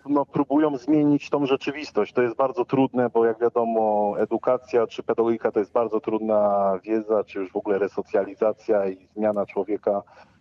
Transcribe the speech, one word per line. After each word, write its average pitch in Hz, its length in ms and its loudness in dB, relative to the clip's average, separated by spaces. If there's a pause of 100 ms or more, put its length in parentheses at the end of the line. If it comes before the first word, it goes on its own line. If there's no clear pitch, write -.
no, 143 200 0
próbują 147 500 0
zmienić 147 540 2
tą 143 160 0
rzeczywistość. 135 680 -2
To 127 100 2
jest 117 140 0
bardzo 165 280 0
trudne, 127 460 0
bo 117 140 2
jak 113 160 0
wiadomo, 110 800 0
edukacja 113 680 0
czy - 160 -12
pedagogika 113 500 0
to 113 60 0
jest 101 140 -2
bardzo 110 280 0
trudna 104 720 0 (120)
wiedza, 107 400 0
czy - 140 -10
już 92 140 -8
w - 40 -8
ogóle 104 220 -2
resocjalizacja 101 1080 -2
i 95 280 -10
zmiana 104 300 -2
człowieka, 101 560 -4 (380)